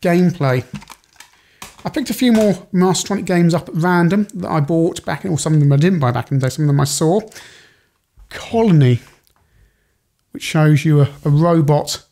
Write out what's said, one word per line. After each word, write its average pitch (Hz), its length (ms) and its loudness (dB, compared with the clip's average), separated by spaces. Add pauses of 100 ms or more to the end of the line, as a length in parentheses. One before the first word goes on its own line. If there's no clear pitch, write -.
gameplay. 170 600 0 (1200)
I 202 60 -6
picked 285 200 -6
a 233 40 -4
few 247 180 2
more 214 400 2
Mastertronic 185 540 0
games 175 280 2
up 170 140 -4
at - 80 -12
random 180 600 0
that - 140 -8
I 160 100 -2
bought 165 460 -2
back 160 200 -8
in, 190 60 -4
or 151 80 -2
some 156 140 -2
of 156 60 4
them 143 120 4
I 139 60 4
didn't 175 220 2
buy 127 120 0
back 123 200 -4
in 139 60 0
the 131 80 -2
day, 131 40 0
some 151 160 -4
of - 20 0
them 143 120 0
I 139 60 0
saw. 165 360 0 (1080)
Colony, 160 720 2 (1300)
which - 120 -16
shows 151 420 2
you 147 160 2
a, 139 80 2 (160)
a 151 40 -2
robot 151 840 0